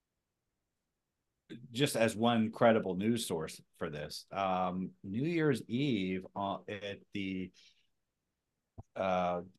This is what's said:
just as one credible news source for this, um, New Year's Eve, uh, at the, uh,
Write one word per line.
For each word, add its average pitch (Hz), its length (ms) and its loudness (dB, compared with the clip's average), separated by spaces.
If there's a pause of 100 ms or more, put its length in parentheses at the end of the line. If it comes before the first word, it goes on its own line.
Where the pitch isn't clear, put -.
(1700)
just 127 240 2
as 113 180 4
one 113 360 4
credible 113 440 4
news 107 320 0
source 80 340 -4 (180)
for 87 100 -4
this, 76 420 -10
um, 92 600 -2 (120)
New 104 220 -4
Year's 156 440 2
Eve, 101 580 0 (100)
uh, 98 220 -4 (100)
at 101 320 -8 (140)
the, 95 360 -4 (1500)
uh, 90 440 0 (180)